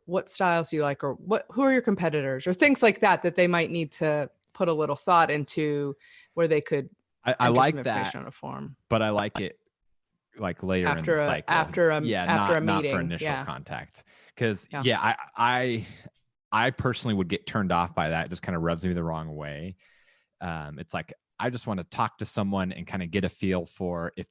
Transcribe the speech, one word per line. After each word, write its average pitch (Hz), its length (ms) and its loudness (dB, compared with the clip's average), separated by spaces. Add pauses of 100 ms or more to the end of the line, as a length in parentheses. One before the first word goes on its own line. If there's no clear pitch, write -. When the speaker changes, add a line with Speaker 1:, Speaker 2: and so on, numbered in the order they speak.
Speaker 1:
what 175 220 -2
styles 170 420 0
do 160 60 -4
you 151 60 0
like? 143 220 -2
Or 139 100 -2
what, - 360 -2
who 262 120 0
are 269 100 6
your 254 100 4
competitors?" 151 680 0
Or 185 40 2
things 277 300 4
like 208 180 6
that, 185 220 6
that 175 140 0
they 180 100 6
might 170 240 2
need 165 220 -2
to 147 360 0 (260)
put 185 140 0
a 165 40 2
little 151 240 0
thought 170 340 4
into 147 640 -2 (400)
where 165 140 2
they 151 120 4
could 143 300 -4 (340)
Speaker 2:
I, 127 140 2
I 123 80 4
Speaker 1:
enter 120 100 6
Speaker 2:
like 135 140 6
Speaker 1:
some 151 80 -4
information 107 420 -2
Speaker 2:
that, - 40 -12
Speaker 1:
on - 40 -12
a 139 40 -16
form. 139 440 -12 (140)
Speaker 2:
but 113 120 4
I 107 80 2
like 104 300 -2
it, 92 180 -8 (800)
like, 95 280 -6
later 92 240 2
in 147 100 0
Speaker 1:
After 160 180 0
Speaker 2:
the 151 60 2
Speaker 1:
a, 147 40 2
Speaker 2:
cycle. 151 280 -2
Speaker 1:
after 165 360 2
a, 151 120 0
Speaker 2:
Yeah, 101 220 0
Speaker 1:
after - 300 2
Speaker 2:
not, 156 80 2
Speaker 1:
a - 20 -4
Speaker 2:
not 101 160 2
for - 20 -4
Speaker 1:
meeting. - 240 -2
Speaker 2:
initial 85 220 -6
Speaker 1:
Yeah. 135 160 -4
Speaker 2:
contact. - 580 -12 (340)
'Cause, 110 360 -2
Speaker 1:
Yeah. 143 120 -6
Speaker 2:
yeah, 117 160 2
I, 117 160 2 (200)
I, 120 500 0 (800)
I 131 60 2
personally 120 420 -2
would 95 140 0
get - 180 -4
turned 98 240 -2
off 87 240 0
by 80 160 0
that. 80 160 -2
It - 40 -14
just 87 120 -10
kinda 90 160 -4
rubs 82 260 -2
me 90 100 0
the 85 100 -2
wrong 80 320 -6
way. 76 400 -12 (640)
Um, 78 400 -8
it's - 120 -14
like, 85 200 -8 (260)
I 123 120 -2
just 123 160 -8
wanna 95 180 -4
talk - 340 -4
to 107 80 -4
someone 98 460 -2
and 87 140 -12
kinda 92 200 -6
get 92 180 0
a 87 40 0
feel 92 360 -2
for 85 520 -6
if 87 140 -10